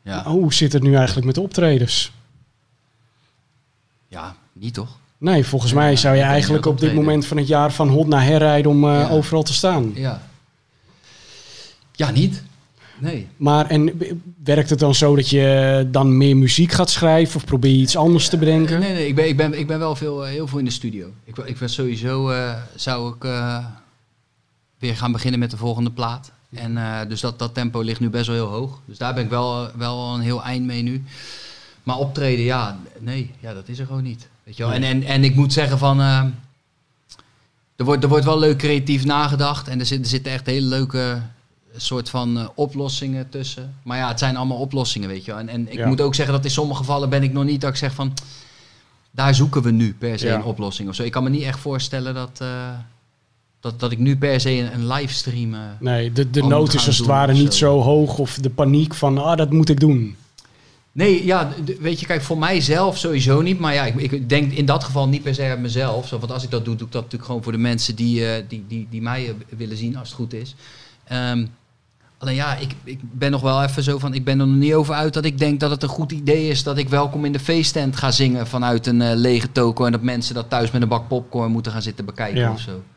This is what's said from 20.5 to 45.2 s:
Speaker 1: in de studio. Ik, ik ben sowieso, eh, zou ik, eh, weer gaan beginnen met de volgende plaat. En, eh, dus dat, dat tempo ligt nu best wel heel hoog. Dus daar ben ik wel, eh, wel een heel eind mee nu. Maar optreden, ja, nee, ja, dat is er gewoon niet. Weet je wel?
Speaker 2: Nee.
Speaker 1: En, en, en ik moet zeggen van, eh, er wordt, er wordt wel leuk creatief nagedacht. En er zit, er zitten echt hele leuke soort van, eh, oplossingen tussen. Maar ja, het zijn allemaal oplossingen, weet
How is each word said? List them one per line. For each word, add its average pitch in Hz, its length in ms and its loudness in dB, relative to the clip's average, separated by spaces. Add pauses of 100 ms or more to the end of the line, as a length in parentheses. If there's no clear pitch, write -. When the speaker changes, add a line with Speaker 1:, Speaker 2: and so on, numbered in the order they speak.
Speaker 1:
in 131 60 -2
de 120 60 -4
studio. 107 360 -8 (160)
Ik, 113 140 -18
ik 127 200 -10
ben 123 120 -6
sowieso, 127 600 -4
eh, 127 240 -4 (220)
zou 120 400 -6
ik, 120 80 -16
eh, 120 420 -4 (1120)
weer 120 180 -4
gaan 123 140 -4
beginnen 123 280 -2
met 117 120 -2
de 113 60 -12
volgende 117 340 -4
plaat. 120 400 -8 (220)
En, 117 240 -8
eh, 110 300 -6
dus 107 140 -8
dat, 117 180 -6
dat 120 140 -6
tempo 120 280 -4
ligt 113 180 -4
nu 120 100 0
best 117 180 -2
wel 117 80 -2
heel 113 120 -2
hoog. 127 380 -8
Dus 104 120 -20
daar 123 160 -6
ben 123 100 -4
ik 110 60 -4
wel, 123 380 -2
eh, 113 80 -16
wel 120 380 -6
een 120 80 -4
heel 120 220 -2
eind 127 220 -4
mee 120 160 -4
nu. 131 220 -4 (800)
Maar 127 140 -4
optreden, 135 480 -2
ja, 113 340 -2 (200)
nee, 123 400 -8
ja, 113 140 -14
dat 95 160 -16
is 123 100 -12
er 135 60 -8
gewoon 135 180 -6
niet. 117 260 -12 (140)
Weet - 140 -20
je 117 60 -6
wel? 117 160 0
Speaker 2:
Nee. 131 100 0
Speaker 1:
En, 131 120 0
en, - 60 -6
en 135 160 4
ik 135 120 4
moet 139 180 4
zeggen 139 240 2
van, 139 220 4
eh, 135 240 4 (1500)
er 127 100 -2
wordt, 143 180 2
er 135 60 2
wordt 143 160 4
wel 156 140 2
leuk 156 180 4
creatief 143 480 0
nagedacht. 143 600 0
En 127 120 -4
er 123 60 -4
zit, 135 140 -2
er 123 60 -4
zitten 131 260 -4
echt 131 140 -8
hele 135 220 -2
leuke 127 540 -2 (540)
soort 120 340 -8
van, 120 300 -2
eh, 113 160 -6
oplossingen 135 760 -4
tussen. 135 440 -10 (100)
Maar 123 140 -8
ja, 127 100 -2
het 120 120 -4
zijn 131 180 0
allemaal 127 200 -4
oplossingen, 131 520 -4
weet 95 160 -10